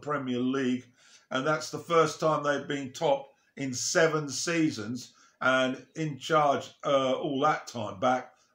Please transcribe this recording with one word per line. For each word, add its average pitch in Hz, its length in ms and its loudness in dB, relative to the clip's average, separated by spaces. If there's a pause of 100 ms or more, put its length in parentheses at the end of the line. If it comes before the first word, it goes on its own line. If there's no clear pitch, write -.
Premier 131 300 -2
League. 127 480 -2 (440)
And 135 160 -2
that's 156 240 -2
the 151 80 -8
first 160 400 2
time 151 240 2
they've 135 240 0
been 139 260 -6
top 143 420 0 (220)
in 135 180 -6
seven 151 560 2
seasons. 127 840 -2 (280)
And 131 540 2
in 156 240 -4
charge, 143 520 2 (140)
uh, 135 280 4
all 135 300 -2
that 151 260 2
time 101 320 -8
back 127 320 0 (220)